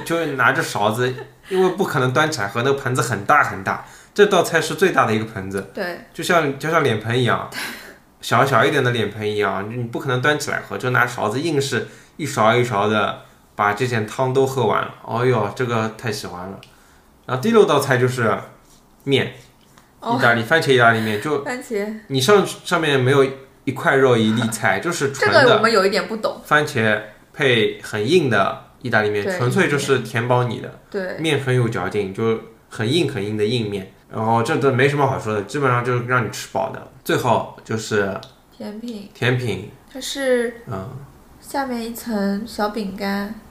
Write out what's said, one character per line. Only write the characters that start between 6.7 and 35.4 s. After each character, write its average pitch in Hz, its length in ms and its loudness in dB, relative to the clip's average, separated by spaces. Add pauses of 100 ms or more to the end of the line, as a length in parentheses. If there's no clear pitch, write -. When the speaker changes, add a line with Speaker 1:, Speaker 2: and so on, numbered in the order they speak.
Speaker 1:
脸 113 180 2
盆 117 180 -2
一 127 60 2
样， 95 240 0 (720)
小 123 240 2
小 123 180 4
一 147 80 4
点 139 140 2
的 123 60 2
脸 107 200 -2
盆 107 160 -8
一 104 120 -2
样， 101 320 -2
你 123 140 -6
不 117 140 -8
可 147 80 -8
能 127 140 0
端 147 180 0
起 143 120 -6
来 92 180 -4
喝， 101 80 -8
就 123 140 -4
拿 120 160 4
勺 104 240 -4
子 127 100 -2
硬 156 180 0
是 120 300 -2 (300)
一 156 80 -4
勺 113 280 4
一 123 80 4
勺 107 240 0
的 107 360 0 (320)
把 104 180 2
这 127 140 -2
件 113 200 -2
汤 131 280 -2
都 135 120 4
喝 127 200 0
完 101 160 2
了。 - 120 -8 (120)
哦 117 180 -2
哟， 110 320 0
这 127 80 -2
个 113 320 -2
太 110 160 -6
喜 - 140 -8
欢 90 240 -12
了。 107 100 -14 (640)
然 123 100 -6
后 127 80 -4
第 220 80 2
六 220 140 8
道 147 160 4
菜 127 160 2
就 123 100 4
是 117 320 0 (680)
面， 127 280 0 (680)
Speaker 2:
哦。 233 180 -2
Speaker 1:
意 131 40 0
大 117 120 6
利， 113 80 0
番 160 180 2
茄 135 120 2
意 123 60 6
大 117 140 8
利 110 80 0
面， 107 220 -2
就 151 200 -2
Speaker 2:
番 254 220 -8
茄。 214 260 -4 (180)
Speaker 1:
你 135 120 -2
上， 196 260 6
上 - 320 -4
面 143 220 2
没 123 100 4
有 139 160 6 (380)
一 131 80 -2
块 147 240 0
肉 131 200 6
一 110 160 4
粒 117 160 0
菜， 98 300 0
Speaker 2:
<laughs> - 20 -4
Speaker 1:
就 175 100 -4
是 147 220 -2
纯 - 200 0
的 302 100 8
Speaker 2:
这 247 60 6
个 226 80 6
我 - 40 0
们 226 100 4
有 196 140 4
一 196 60 2
点 185 160 0
不 220 100 -6
懂。 - 280 -6
Speaker 1:
番 151 220 2
茄 110 340 0 (320)
配 120 500 2
很 107 260 -4
硬 151 220 4
的 101 340 0 (160)
意 123 100 -8
大 110 120 4
利 104 80 0
面， 104 140 -2
Speaker 2:
对， 180 120 -2
Speaker 1:
纯 123 140 0
粹 175 180 2
就 143 100 0
是 131 220 2
填 120 260 -2
饱 123 180 4
你 113 160 -6
的。 - 200 -14 (100)
Speaker 2:
对。 185 280 -6
Speaker 1:
面 147 220 0
很 127 140 0
有 123 140 2
嚼 95 200 -4
劲， 95 240 -2
就 113 280 -2 (280)
很 113 240 -4
硬 156 180 2
很 98 140 -6
硬 107 120 -4
的 104 80 0
硬 110 260 -2
面。 95 220 -8 (200)
然 110 120 -4
后 117 180 2
这 156 140 0
都 135 160 2
没 131 160 4
什 143 100 0
么 139 80 4
好 95 120 -2
说 107 160 -4
的， 104 80 -2